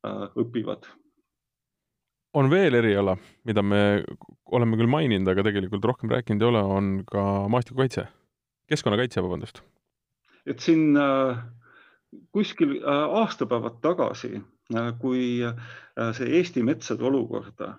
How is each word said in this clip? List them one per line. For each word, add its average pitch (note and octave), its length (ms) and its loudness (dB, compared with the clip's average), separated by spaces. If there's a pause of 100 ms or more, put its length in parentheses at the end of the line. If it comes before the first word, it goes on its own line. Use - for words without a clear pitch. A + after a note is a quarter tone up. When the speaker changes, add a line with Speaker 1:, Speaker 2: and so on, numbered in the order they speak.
Speaker 1:
äh, G2+ 300 -8
õpivad. A#2+ 560 -6 (1400)
Speaker 2:
On C#3 180 4
veel F3 240 4
eriala, G2+ 400 4 (260)
mida G#2 220 0
me G2+ 160 4 (640)
oleme A#2 300 2
küll A#2 160 2
maininud, A2 400 2
aga G2 160 2
tegelikult G2+ 400 -2
rohkem A#2+ 240 -2
rääkinud A2+ 320 0
ei A#2+ 60 4
ole, G#2+ 180 2
on G2 240 0 (120)
ka G2+ 200 -4 (220)
maastikukaitse. B2 640 -2 (600)
Keskkonnakaitse, A#2+ 540 0
vabandust. - 400 -8 (840)
Speaker 1:
Et C#3 120 -8
siin, D#3+ 360 4
äh, C3+ 440 2 (920)
kuskil, E3 460 0
äh, C#3+ 400 -2
aastapäevad A#2 640 -2
tagasi, A#2+ 540 -2 (320)
äh, A#2 300 -4
kui, B2+ 420 -2
äh, A#2+ 720 -6
see A#2+ 160 -6
Eesti D#3+ 360 0
metsade A#2 400 -2
olukorda, G#2+ 760 -4